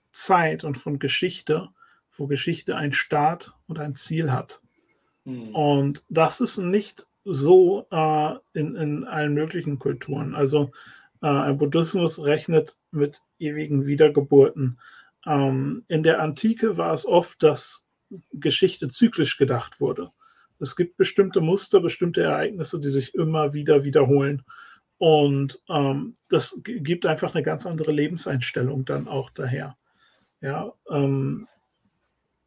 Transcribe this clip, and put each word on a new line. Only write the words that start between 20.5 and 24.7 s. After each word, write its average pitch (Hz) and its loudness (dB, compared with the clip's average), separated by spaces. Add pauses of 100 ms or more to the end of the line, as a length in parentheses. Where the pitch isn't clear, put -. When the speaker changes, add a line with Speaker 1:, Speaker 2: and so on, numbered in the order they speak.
Speaker 1:
Es - -8
gibt 175 -4
bestimmte 196 2
Muster, 180 4
bestimmte 170 -2
Ereignisse, 165 -2
die 143 -4
sich 135 -2
immer 156 0
wieder 147 4
wiederholen. 139 2 (540)